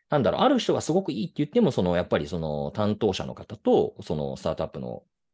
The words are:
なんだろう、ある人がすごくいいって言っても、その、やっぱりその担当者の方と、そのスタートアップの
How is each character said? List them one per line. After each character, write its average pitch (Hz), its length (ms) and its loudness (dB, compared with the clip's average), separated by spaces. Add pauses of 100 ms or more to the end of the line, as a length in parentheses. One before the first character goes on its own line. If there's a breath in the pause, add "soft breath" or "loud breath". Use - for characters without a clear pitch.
な 147 100 2
ん 120 40 4
だ 165 80 4
ろ - 80 0
う、 - 20 0
あ 233 60 6
る 269 120 4
人 - 140 0
が 117 80 0
す - 120 -2
ご 190 100 2
く 165 80 -6
い 202 120 -4
い - 20 -4
っ - 40 -4
て - 80 -20
言 147 100 0
っ - 20 -20
て 240 100 0
も、 190 120 6
そ 107 120 2
の、 90 120 2
や 87 80 2
っ - 40 -10
ぱ 107 100 2
り 76 100 -4
そ 85 120 -4
の 73 320 -4
担 104 240 0
当 107 160 2
者 76 140 -4
の 64 80 -10
方 - 240 -14
と、 - 440 2
そ - 140 -6
の 67 220 -4
ス - 60 -10
タ 80 80 0
ー 76 40 -4
ト 80 80 -4
ア 80 40 -2
ッ - 20 -20
プ 78 100 -12
の 62 240 -10 (300)